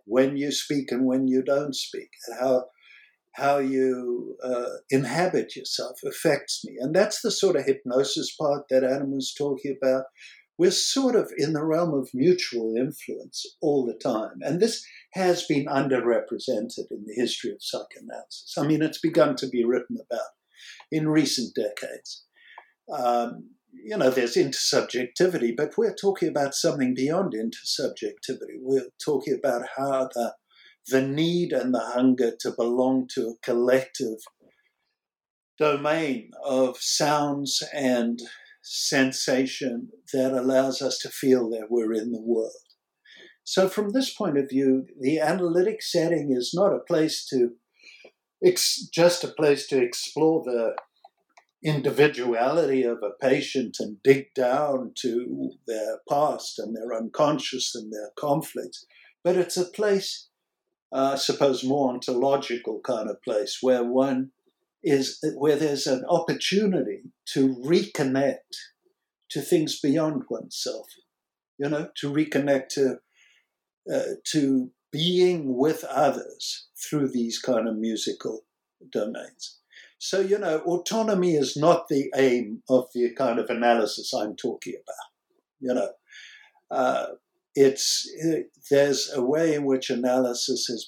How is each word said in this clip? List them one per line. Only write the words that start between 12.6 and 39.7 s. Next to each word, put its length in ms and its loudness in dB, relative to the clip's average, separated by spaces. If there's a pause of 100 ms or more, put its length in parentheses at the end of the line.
influence 680 -6 (160)
all 240 2
the 140 -4
time. 420 -4
And 200 0
this 260 0 (260)
has 320 2
been 220 0
underrepresented 1200 0
in 140 -10
the 100 -12
history 360 -2
of 100 -10
psychoanalysis. 960 -12
I 100 -2
mean, 160 2
it's 180 -2
begun 360 4
to 120 -6
be 160 2
written 340 0
about 320 -10 (600)
in 180 0
recent 460 0
decades. 720 -8 (640)
Um, 600 -2 (340)
you 120 -6
know, 140 4
there's 260 0
intersubjectivity, 1200 0
but 200 -2
we're 180 0
talking 340 0
about 260 -2
something 400 0
beyond 400 0
intersubjectivity. 1300 -6
We're 280 0 (160)
talking 340 0
about 240 0 (140)
how 380 0
the, 200 -2 (540)
the 140 4
need 500 0
and 220 0
the 60 0
hunger 600 2
to 160 -4
belong 580 0
to 140 -2
a 160 -12
collective 720 0 (1400)
domain 720 0 (140)
of 340 2
sounds 840 0 (120)
and 460 0 (420)
sensation 1300 -2 (220)